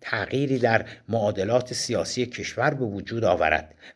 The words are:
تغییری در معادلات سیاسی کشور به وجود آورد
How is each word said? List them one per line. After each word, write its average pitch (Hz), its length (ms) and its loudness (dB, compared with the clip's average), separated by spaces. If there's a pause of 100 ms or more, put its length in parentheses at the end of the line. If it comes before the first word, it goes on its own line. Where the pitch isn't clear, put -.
تغییری 131 580 -2
در 113 260 4 (240)
معادلات 107 640 0
سیاسی 113 520 -2
کشور 120 480 -2
به 131 120 -4
وجود 107 380 -4
آورد 82 520 2 (200)